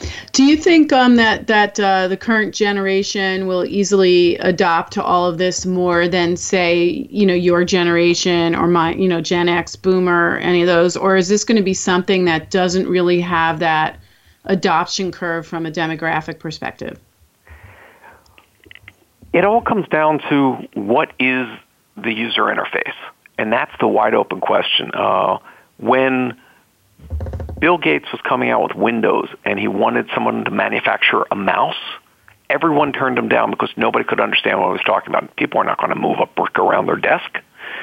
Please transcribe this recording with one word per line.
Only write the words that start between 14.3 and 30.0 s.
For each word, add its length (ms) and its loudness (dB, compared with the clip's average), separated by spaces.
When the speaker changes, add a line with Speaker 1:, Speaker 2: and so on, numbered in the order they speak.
Speaker 1:
adoption 640 -2
curve 360 -6
from 180 -8
a 60 -6
demographic 640 -4
perspective? 600 -12
Speaker 2:
It 100 4
all 180 2
comes 260 -2
down 320 0
to 460 0
what 420 -2
is 300 -2
the 160 -4
user 300 -2
interface, 500 -4
and 120 -2
that's 280 -2
the 80 2
wide 260 2
open 280 -2
question. 520 -2
Uh, 460 0
when 600 0
Bill 220 0
Gates 320 -2
was 100 -10
coming 300 -2
out 100 0
with 140 -4
Windows 540 0
and 140 -4
he 100 -4
wanted 460 -2